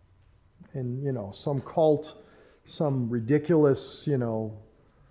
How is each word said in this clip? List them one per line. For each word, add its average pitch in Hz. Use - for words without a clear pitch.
in, 127
you 139
know, 104
some 139
cult, 156
some 135
ridiculous, 143
you 143
know, 110